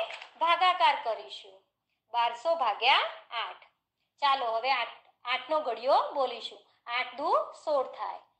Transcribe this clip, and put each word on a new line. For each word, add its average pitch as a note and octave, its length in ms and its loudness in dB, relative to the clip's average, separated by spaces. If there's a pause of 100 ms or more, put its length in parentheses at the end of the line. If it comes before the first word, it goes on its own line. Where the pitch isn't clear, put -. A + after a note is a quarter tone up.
(400)
ભાગાકાર E4+ 640 4
કરીશું. G#3 500 -8 (600)
બારસો A#3 420 0
ભાગ્યા B3 500 4 (380)
આઠ. - 200 -12 (580)
ચાલો C4+ 340 2
હવે A#3+ 140 0
આઠ, B3 280 -2 (260)
આઠનો B3+ 360 -2
ઘડિયો B3+ 360 0 (180)
બોલીશું. A#3+ 460 -4 (260)
આઠ B3 300 -4
દુ D4 140 -2 (340)
સોળ C#4 320 0
થાય. F3+ 240 -8 (200)